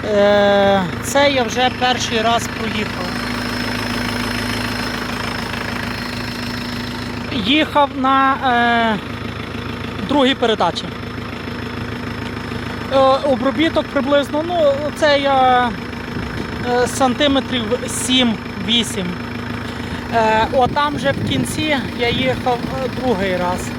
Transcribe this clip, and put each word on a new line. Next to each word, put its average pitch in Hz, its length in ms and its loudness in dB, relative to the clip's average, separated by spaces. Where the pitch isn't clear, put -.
Е, 202 800 4
це 285 280 4
я 262 100 2
вже 240 280 2
перший 240 520 0
раз 233 260 2
проїхав. 214 580 -4
Їхав 277 640 2
на, 269 380 4
е, 240 640 2
другій 269 260 4
передачі. 208 500 2
Е, 269 60 4
обробіток 269 880 2
приблизно, 285 560 2
ну, 330 320 2
це 285 240 4
я, 254 520 4
е, 247 200 2
сантиметрів 254 800 2
сім-вісім. 226 1160 0
Е, 220 380 4
отам 277 460 2
же 269 140 2
в - 160 -2
кінці 277 500 0
я 233 100 2
їхав, 247 500 0
е, 247 40 -2
другий 196 480 0
раз. 180 320 -2